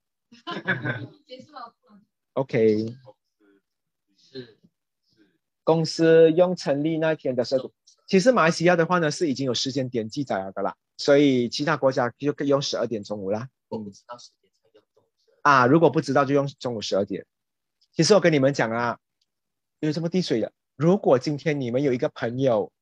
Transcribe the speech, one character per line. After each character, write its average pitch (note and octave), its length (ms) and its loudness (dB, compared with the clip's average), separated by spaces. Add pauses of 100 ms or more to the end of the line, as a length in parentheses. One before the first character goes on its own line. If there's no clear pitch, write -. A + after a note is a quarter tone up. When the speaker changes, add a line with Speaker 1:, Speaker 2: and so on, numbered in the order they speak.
(1300)
Speaker 1:
结 B3+ 160 -20
束 - 120 -20
了。 B3 200 -20 (600)
Speaker 2:
OK。 A2+ 600 0 (1200)
Speaker 3:
是。 A#2+ 420 -20 (1040)
Speaker 2:
公 D#3+ 220 2
司 E3 480 6
用 F3+ 200 4
成 D3 300 -2
立 D#3+ 140 -2
那 D#3+ 180 -2
天 C3+ 180 -4
的 A#2+ 120 -2
十 - 100 -2
二 C3 40 0
点。 - 120 -8 (340)
其 F#3+ 140 2
实 B3 140 4
马 F#3+ 100 2
来 E3 80 4
西 E3 140 -2
亚 F3 100 6
的 E3 100 2
话 F3 140 0
呢， D#3 100 0
是 D#3 200 -2
已 C3 40 -2
经 C#3 120 -4
有 B2 80 -2
时 C3 180 -4
间 B2+ 180 -4
点 A2 200 -6
记 C#3 160 -6
载 A2+ 120 -4
了 F#2+ 140 -8
的 G2 100 -8
啦， G2 140 -4 (220)
所 C#3+ 200 4
以 C3 300 2
其 D3 160 -8
他 D3+ 140 -2
国 C3+ 120 0
家 A#2+ 280 -2
就 C#3 160 -4
可 D3+ 100 -8
以 C#3+ 60 -2
用 C#3 120 2
十 A#2 160 -6
二 G#2+ 80 -2
点 A2+ 160 -6
中 G#2 160 -10
午 G2 140 -8
啦。 A2+ 160 -6 (220)
Speaker 3:
我 A2+ 100 -10
不 G#2 100 -14
知 - 160 -20
道 A#2+ 120 -16
时 - 140 -20 (100)
间 - 100 -20
才 - 220 -20
用 - 100 -20 (100)
中 - 80 -20
午 - 60 -20 (160)
十 - 60 -20
二 - 60 -20
点。 - 80 -20
Speaker 2:
啊， C3+ 220 6
如 C#3 140 4
果 D#3+ 100 4
不 D3 120 0
知 C3+ 120 -6
道 C#3 120 2
就 C3+ 80 -2
用 C#3 120 2 (140)
中 B2 160 -8
午 G#2 60 -8
十 G2 160 -4
二 G2+ 80 0
点。 - 200 -8 (680)
其 E3 100 0
实 F3+ 100 4
我 G3 60 6
跟 E3+ 140 2
你 D3+ 40 2
们 C3+ 160 2
讲 B2+ 160 -2
啊， A#2 300 -4 (800)
有 D3+ 140 -4
什 D#3+ 80 -6
么 E3+ 80 -6
滴 F#3 120 0
水 B2 200 -2
的？ - 100 -6 (240)
如 E3+ 220 2
果 E3 200 2
今 D3 200 -4
天 D3 240 -4
你 A#2+ 100 -6
们 B2+ 100 -2
有 C#3+ 120 0
一 B2+ 40 -2
个 A#2 120 -4
朋 A#2+ 280 -6
友， A#2+ 320 0 (120)